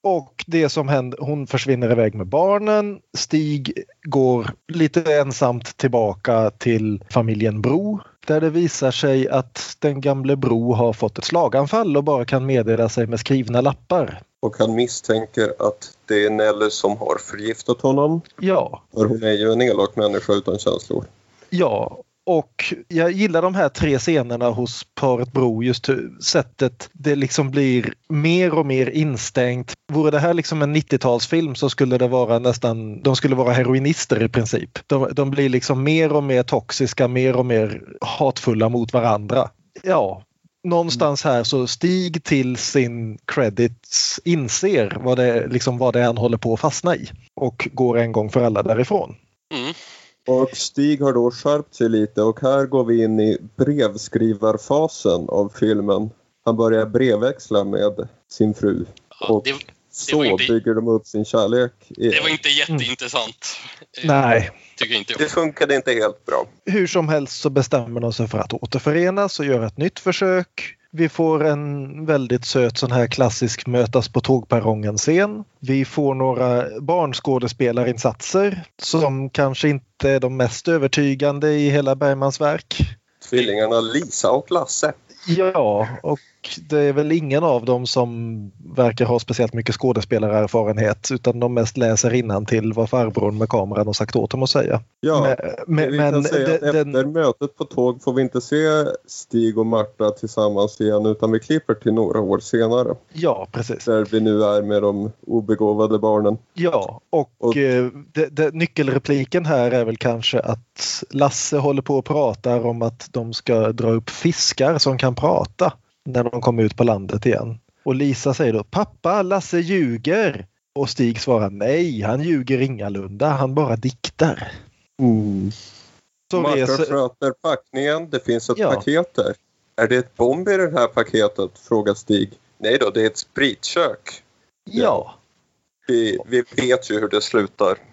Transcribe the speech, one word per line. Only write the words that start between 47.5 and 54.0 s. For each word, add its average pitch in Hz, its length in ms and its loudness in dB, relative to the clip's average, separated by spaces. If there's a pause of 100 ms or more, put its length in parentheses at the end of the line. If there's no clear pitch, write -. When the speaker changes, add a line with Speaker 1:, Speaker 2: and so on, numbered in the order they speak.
Speaker 1:
går 120 240 2
en 117 140 0
gång 107 180 0
för 120 140 2
alla 107 200 2
därifrån. 123 520 0 (380)
Speaker 3:
Mm. 139 200 -6 (540)
Speaker 2:
Och 127 300 2
Stig 143 440 0
har 139 120 2
då 120 180 2
skärpt 147 440 -2
sig 117 140 2
lite 107 320 0
och 110 200 2
här 139 240 2
går 127 180 0
vi 117 200 2
in 110 160 2
i 107 180 2 (200)
brevskrivarfasen 110 1700 0